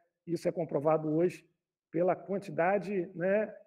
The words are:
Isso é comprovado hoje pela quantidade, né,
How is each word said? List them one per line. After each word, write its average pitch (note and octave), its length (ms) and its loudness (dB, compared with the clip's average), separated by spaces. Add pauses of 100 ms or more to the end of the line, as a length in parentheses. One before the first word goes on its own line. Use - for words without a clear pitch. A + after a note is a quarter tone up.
(260)
Isso E3+ 220 -4
é E3+ 40 0
comprovado D#3 580 0
hoje E3+ 380 0 (440)
pela F3 240 2
quantidade, F3+ 1000 -2
né, G3 380 0 (140)